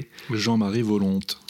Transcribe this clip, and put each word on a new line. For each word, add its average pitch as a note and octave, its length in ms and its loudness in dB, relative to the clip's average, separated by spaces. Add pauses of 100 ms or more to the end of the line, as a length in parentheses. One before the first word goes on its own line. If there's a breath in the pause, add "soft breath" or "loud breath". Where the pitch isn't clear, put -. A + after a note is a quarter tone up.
(300 loud breath)
Jean-Marie G#2+ 500 2
Volonte. G2 580 0 (120)